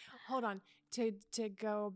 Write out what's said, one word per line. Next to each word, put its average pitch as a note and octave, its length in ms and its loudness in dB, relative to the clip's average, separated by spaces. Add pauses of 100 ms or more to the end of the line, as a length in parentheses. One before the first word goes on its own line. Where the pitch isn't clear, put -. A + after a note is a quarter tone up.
(280)
Hold B3+ 160 2
on. G3 180 0 (320)
To, A3+ 200 4 (200)
to A3 160 0
go G#3 460 0